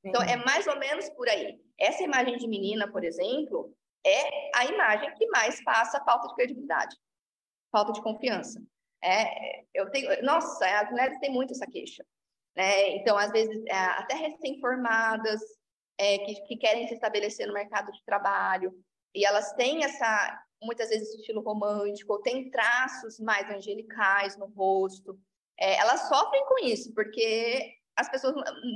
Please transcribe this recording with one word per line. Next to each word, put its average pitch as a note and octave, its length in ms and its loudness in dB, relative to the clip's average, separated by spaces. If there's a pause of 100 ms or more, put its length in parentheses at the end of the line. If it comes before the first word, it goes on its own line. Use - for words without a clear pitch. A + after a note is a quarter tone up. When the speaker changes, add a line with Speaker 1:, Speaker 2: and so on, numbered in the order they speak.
Speaker 1:
Então, G3 180 0
Speaker 2:
Sim. - 100 0
Speaker 1:
é B3 60 4
mais C4+ 300 2
ou C#4+ 100 0
menos C#4+ 320 -4
por B3 180 -4
aí. G3+ 320 -2 (200)
Essa B3+ 240 2
imagem B3+ 340 2
de A#3+ 100 -6
menina, G#3 440 -2
por F3+ 120 -4
exemplo, F3+ 720 -4 (300)
é C4 500 2
a B3 100 4
imagem C#4+ 500 2
que A4+ 120 2
mais A#3+ 360 2
passa A#3+ 420 2
falta - 220 2
de - 80 -12
credibilidade, - 600 -2 (760)
falta G#3 200 4
de A3 100 -6
confiança. A3 600 -4 (420)
É, - 600 0 (100)
eu - 180 -2
tenho, - 320 0
nossa, C#4 420 2 (140)
as G#3+ 100 0
mulheres B3 300 0
têm C#4 120 -2
muito C4 200 -2
essa B3+ 160 -6
queixa, - 380 -12 (500)
né? G3 420 4
Então, G3+ 200 4
às G#3 140 2
vezes, A3 360 2
é, - 80 -2
até F#3+ 380 0
recém-formadas, B3 1300 -2 (560)
é, G3+ 220 2
que, G3+ 240 -6
que A#3 140 -10
querem A3+ 300 2
se A#3+ 60 -6
estabelecer G#3+ 540 -2
no G#3 60 -6
mercado G#3 380 -4
de - 140 -20
trabalho, F#3+ 680 0 (400)
e G3 120 2
elas G#3 280 2
têm D4 300 2
essa, A3+ 560 0 (220)
muitas A3+ 280 -6
vezes, G#3+ 200 -2
esse - 100 -14
estilo A3 220 -6
romântico, G#3 720 -2
ou G#3 80 -2
têm C4 280 -2
traços A#3+ 720 0
mais G#3 300 0
angelicais G3+ 880 0
no G3 100 -10
rosto. F#3+ 720 0 (400)
É, F#3+ 200 2
elas A#3+ 320 4
sofrem G#4+ 380 4
com B4+ 180 4
isso, A3 280 -2
porque A3+ 800 0 (220)
as A3+ 140 0
pessoas C4 240 0 (420)